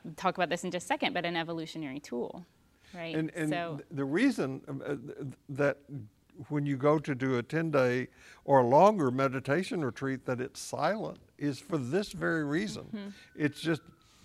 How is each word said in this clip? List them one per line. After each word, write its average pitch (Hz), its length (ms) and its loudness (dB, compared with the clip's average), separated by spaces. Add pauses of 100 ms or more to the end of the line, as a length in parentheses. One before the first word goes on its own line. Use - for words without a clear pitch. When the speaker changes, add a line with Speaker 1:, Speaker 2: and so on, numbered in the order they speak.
(160)
Speaker 1:
talk 180 220 0
about 180 100 2
this 170 160 -2
in 185 80 -4
just 175 140 -6
a - 20 -10
second, 220 260 -2
but 175 120 -2
an 175 100 -4
evolutionary 160 640 -6
tool, 196 460 -8 (500)
right? 165 180 -8
Speaker 2:
And, 160 220 -2
and 156 140 -2
Speaker 1:
So 170 260 -4
Speaker 2:
th-, 143 160 -12
the 139 140 -4
reason, 170 640 0
um, 135 120 -8
uh, - 140 -8
th-, 135 380 -10 (160)
that 143 300 0 (720)
when 147 160 0
you 143 120 0
go 147 220 4
to 151 140 -4
do 131 240 0
a 123 60 0
ten-day 131 640 2 (380)
or 139 180 8
longer 151 480 8
meditation 135 720 0
retreat 131 420 -4
that 123 140 -2
it's 123 200 -8
silent 156 600 -4 (180)
is 143 220 -2
for - 180 -4
this 147 360 -2
very 165 300 0
reason. 165 420 -4
Speaker 1:
Mm-hmm. 202 240 -10 (260)
Speaker 2:
It's - 260 -2
just 160 200 -2 (440)